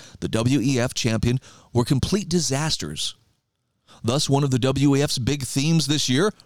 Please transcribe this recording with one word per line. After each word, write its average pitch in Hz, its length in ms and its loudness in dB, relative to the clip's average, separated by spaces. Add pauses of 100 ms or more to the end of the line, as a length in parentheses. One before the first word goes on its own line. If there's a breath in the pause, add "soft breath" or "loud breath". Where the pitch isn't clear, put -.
(200 loud breath)
the 90 80 -4
W 120 320 2
E 131 200 2
F 123 160 -2
championed 120 460 0 (300 loud breath)
were 120 140 2
complete 185 420 -2
disasters. 147 880 -4 (880 loud breath)
Thus, 127 260 0
one 139 140 2
of 139 80 0
the 127 80 2
W 135 380 2
E 139 40 2
F's 151 160 0
big 131 260 -2
themes 147 440 0
this 139 220 0
year, 160 240 2 (120 soft breath)